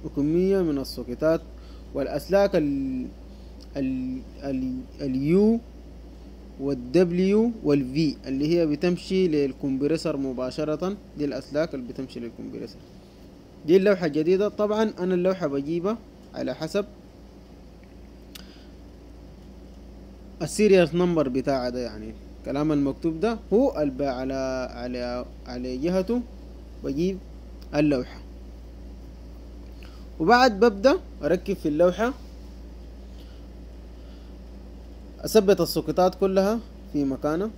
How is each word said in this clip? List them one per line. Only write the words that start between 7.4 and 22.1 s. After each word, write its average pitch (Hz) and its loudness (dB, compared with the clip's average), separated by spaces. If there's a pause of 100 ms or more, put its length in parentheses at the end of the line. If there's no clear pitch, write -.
والفي 143 2 (100)
اللي 135 0
هي 170 4
بتمشي 180 2
للكمبريسر 143 0
مباشرة. 147 -2 (220)
دي 147 0
الأسلاك 143 -2
اللي 123 -8
بتمشي 127 -8
للكمبريسر. 113 -10 (880)
دي 170 8
اللوحة 185 6
الجديدة. 175 4
طبعًا 208 2
أنا 185 2
اللوحة 180 2
بجيبها 165 -2 (360)
على 127 -4
حسب 196 -2 (3500)
السيريال 175 6
نمبر 170 4
بتاعها 127 0
ده، 123 -4
يعني 107 -8 (260)